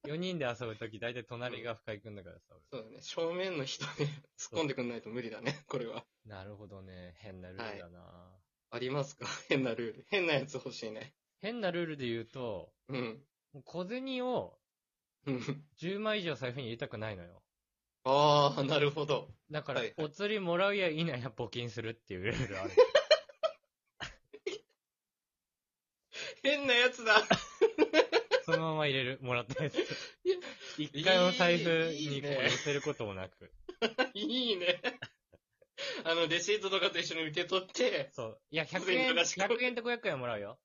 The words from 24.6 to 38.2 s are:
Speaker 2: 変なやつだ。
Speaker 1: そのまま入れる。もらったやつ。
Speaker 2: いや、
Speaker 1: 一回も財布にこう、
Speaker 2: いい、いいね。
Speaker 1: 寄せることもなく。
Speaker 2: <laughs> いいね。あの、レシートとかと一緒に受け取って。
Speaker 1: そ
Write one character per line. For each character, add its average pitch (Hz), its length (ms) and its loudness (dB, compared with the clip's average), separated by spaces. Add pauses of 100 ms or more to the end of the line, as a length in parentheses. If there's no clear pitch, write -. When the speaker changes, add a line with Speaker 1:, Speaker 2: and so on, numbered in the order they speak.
Speaker 2:
変 285 240 2
な 254 60 4
や 247 160 6
つ 247 140 -4
だ。 214 240 8 (1160)
Speaker 1:
そ - 60 0
の - 80 4
ま 160 160 0
ま 151 120 2
入 135 100 2
れ 135 60 2
る。 127 180 -2
も 123 120 0
ら 120 80 2
っ 117 40 -6
た 127 180 -4
や 143 60 0
つ。 - 60 -8
Speaker 2:
い 311 40 2 (500)
や、 370 80 2 (400)
Speaker 1:
一 151 260 -4
回 185 160 8
も 180 120 8
財 175 260 6
布 165 60 0
に - 20 -2
こ 170 60 4 (180)
う、 160 40 -2
Speaker 2:
い 151 120 -2
い、 143 100 -2
い - 40 -2
い - 20 -4
ね。 139 220 0
Speaker 1:
寄 139 140 6
せ 147 160 -2
る 143 80 0
こ 147 120 -2
と 117 120 -4
も 101 80 -4
な 92 140 -6
く。 - 240 -20 (160)
Speaker 2:
<laughs> 254 460 -2
い 240 400 -2
い - 20 2
ね。 175 260 0 (1200)
あ 165 100 2
の、 165 120 2
レ 170 120 2
シ 202 140 2
ー 208 80 2
ト 190 80 -2
と 190 100 2
か 175 100 2
と 170 100 -2
一 165 140 -4
緒 - 20 -4
に 160 80 -2
受 160 200 -2
け 170 40 -4
取 185 160 0
っ - 40 -14
て。 202 460 0
Speaker 1:
そ 127 100 -6